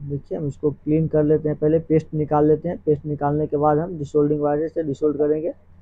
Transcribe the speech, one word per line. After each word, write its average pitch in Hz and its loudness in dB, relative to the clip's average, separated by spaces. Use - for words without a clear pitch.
देखिए, 143 -8
हम 160 -4
इसको 143 -2
clean 151 0
कर 151 2
लेते 151 2
हैं, 147 -2
पहले 156 2
paste 156 0
निकाल 151 2
लेते 151 2
हैं। 180 -6
paste 147 0
निकालने 147 -2
के 151 -4
बाद 147 2
हम 170 -4
डिसोल्डिंग 147 0
wire 147 0
से 165 -6
डिसोल्ड 147 -2
करेंगे। 156 0